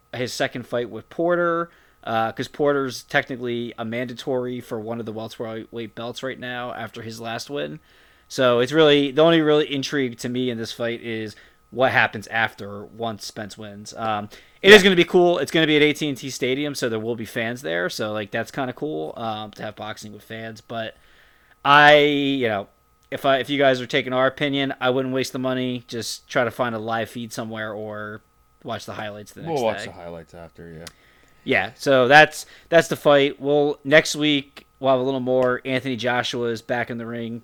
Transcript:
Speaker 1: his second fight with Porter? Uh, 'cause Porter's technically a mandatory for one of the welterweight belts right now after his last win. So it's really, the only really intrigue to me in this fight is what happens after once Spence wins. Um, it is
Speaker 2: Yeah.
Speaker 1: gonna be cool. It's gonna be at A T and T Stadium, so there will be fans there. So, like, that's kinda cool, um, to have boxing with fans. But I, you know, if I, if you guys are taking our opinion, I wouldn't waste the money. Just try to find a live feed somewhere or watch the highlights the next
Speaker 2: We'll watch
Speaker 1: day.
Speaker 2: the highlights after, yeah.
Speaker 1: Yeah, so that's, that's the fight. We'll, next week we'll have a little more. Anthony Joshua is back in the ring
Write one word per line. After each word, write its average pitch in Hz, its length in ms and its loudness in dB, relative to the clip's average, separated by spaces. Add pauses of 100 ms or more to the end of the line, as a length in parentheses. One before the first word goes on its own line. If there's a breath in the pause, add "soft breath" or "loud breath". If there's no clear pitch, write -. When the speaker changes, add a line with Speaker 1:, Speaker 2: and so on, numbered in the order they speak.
(140)
Speaker 1:
his 117 200 -6
second 131 320 -4
fight 120 240 -4
with 107 180 -14
Porter? 170 640 0 (320 soft breath)
Uh, 113 300 0
'cause 123 160 -6
Porter's 139 560 -2
technically 120 760 -4
a 120 80 -6
mandatory 123 720 -6
for 117 180 -8
one 113 220 -8
of 107 60 -8
the 110 60 -8
welterweight 113 840 -10
belts 117 280 -12
right 135 160 -8
now 123 360 -10
after 113 260 -12
his 113 220 -12
last 113 260 -8
win. 147 320 -8 (480 soft breath)
So 123 320 2
it's 127 120 0
really, 147 380 6
the 139 120 2
only 165 180 6
really 151 340 2
intrigue 135 440 -2
to 127 100 -8
me 123 220 -2
in 117 80 -6
this 113 140 -8
fight 117 280 -6
is 110 340 -8 (360 soft breath)
what 123 220 2
happens 113 340 2
after 104 580 -6
once 113 400 -8
Spence 104 320 -12
wins. 104 380 -16
Um, 107 340 -4 (320 loud breath)
it 196 120 10
is 208 100 12
Speaker 2:
Yeah. - 20 2
Speaker 1:
gonna 196 120 6
be 170 80 6
cool. 175 340 4
It's 139 120 -4
gonna 160 160 2
be 151 100 4
at 147 60 6
A 151 120 4
T 151 120 -4
and 139 120 -4
T 135 100 -10
Stadium, 135 460 -4
so 127 160 -4
there 110 100 -4
will 113 160 -4
be 113 80 -8
fans 120 380 -6
there. 170 260 -4
So, 110 240 -6
like, 107 180 -6
that's - 200 -6
kinda 127 240 -6
cool, 156 420 -8
um, 107 360 -8
to - 100 -16
have 107 120 -10
boxing 107 380 -12
with 107 120 -20
fans. 110 360 -14
But 113 380 -10 (640 soft breath)
I, 147 360 10
you 139 480 2
know, 104 200 -4 (420)
if 135 140 -8
I, 135 140 4
if 123 100 -4
you 143 100 -2
guys 131 220 4
are 123 60 -8
taking 127 260 -2
our 127 140 4
opinion, 139 540 -2
I 127 100 2
wouldn't 131 240 0
waste 131 180 -2
the 135 60 -8
money. 127 500 -4
Just - 400 -10
try 127 160 0
to 117 60 -2
find 120 240 -4
a 113 40 -4
live 113 300 -4
feed 120 240 -12
somewhere 110 400 -8
or 107 480 -10 (420)
watch 113 240 -10
the 104 80 -12
highlights 104 380 -12
the - 100 -18
next 165 120 -6
Speaker 2:
We'll 127 100 0
watch 107 140 0
Speaker 1:
day. 104 80 -10
Speaker 2:
the 92 60 -14
highlights 85 420 -16
after, 85 340 -18
yeah. 82 160 -16 (600 soft breath)
Speaker 1:
Yeah, 113 280 0
so 131 340 4
that's, 151 380 6 (240 loud breath)
that's 165 180 4
the 156 80 -4
fight. 143 420 4
We'll, 147 460 0
next 151 320 4
week 147 500 -2 (140)
we'll 131 120 2
have 127 80 2
a - 40 -2
little 135 160 -2
more. 127 460 2
Anthony 131 280 -4
Joshua 120 540 -2
is 113 140 -4
back 120 280 -4
in 120 60 -8
the 117 80 -10
ring 117 400 -10